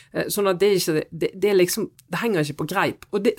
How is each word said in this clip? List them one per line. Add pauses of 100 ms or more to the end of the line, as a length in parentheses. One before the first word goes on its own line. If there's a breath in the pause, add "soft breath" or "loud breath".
(140 loud breath)
Eh,
sånn
at
det
er
ikke,
det,
det
er
liksom, (240)
det
henger
ikke
på
greip.
Og
det,